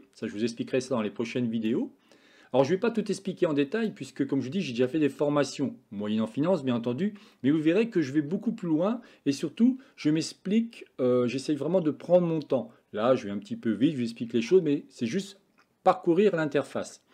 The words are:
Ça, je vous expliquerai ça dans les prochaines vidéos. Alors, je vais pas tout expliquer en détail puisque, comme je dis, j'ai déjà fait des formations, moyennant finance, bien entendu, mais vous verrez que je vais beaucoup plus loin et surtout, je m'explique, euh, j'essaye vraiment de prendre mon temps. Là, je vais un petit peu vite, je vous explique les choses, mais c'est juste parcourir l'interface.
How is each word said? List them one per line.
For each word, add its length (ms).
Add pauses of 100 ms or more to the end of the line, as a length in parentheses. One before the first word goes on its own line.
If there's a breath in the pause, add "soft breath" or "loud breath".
(140)
Ça, 140
je 40
vous 140
expliquerai 340
ça 160
dans 60
les 80
prochaines 400
vidéos. 420 (600 soft breath)
Alors, 100
je 60
vais 100
pas 120
tout 200
expliquer 360
en 60
détail 400
puisque, 320
comme 140
je 80
dis, 140
j'ai 100
déjà 160
fait 120
des 100
formations, 640 (160)
moyennant 360
finance, 360
bien 120
entendu, 400 (280 loud breath)
mais 80
vous 80
verrez 300
que 120
je 120
vais 80
beaucoup 320
plus 160
loin 320 (240 loud breath)
et 80
surtout, 440 (200 loud breath)
je 120
m'explique, 760 (160)
euh, 260
j'essaye 300
vraiment 240
de 100
prendre 340
mon 140
temps. 320 (220 loud breath)
Là, 220
je 100
vais 60
un 80
petit 180
peu 140
vite, 200
je 60
vous 60
explique 280
les 100
choses, 200
mais 260
c'est 200
juste 340 (420)
parcourir 540
l'interface. 640 (100 soft breath)